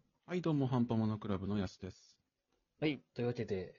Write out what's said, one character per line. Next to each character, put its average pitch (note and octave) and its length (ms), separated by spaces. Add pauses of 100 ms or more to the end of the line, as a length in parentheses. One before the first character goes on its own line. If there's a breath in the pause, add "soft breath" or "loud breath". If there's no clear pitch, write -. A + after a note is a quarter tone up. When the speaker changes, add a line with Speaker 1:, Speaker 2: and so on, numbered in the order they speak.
(260)
Speaker 1:
は E3 100
い、 F3+ 60
ど E3 100
う - 20
も、 C#3 120
ハ B2+ 140
ン A#2+ 60
パ A#2+ 100
モ A2 120
ノ G#2+ 100
ク G#2 100
ラ G2+ 100
ブ F#2 80
の G2+ 120
や F#2+ 100
す - 140
で F#2 100
す。 - 240 (640)
Speaker 2:
は D3+ 80
い、 C#3+ 140 (140)
と B2 60
い A#2+ 40
う - 20
わ A#2+ 60
け A#2+ 100
で、 F#2+ 360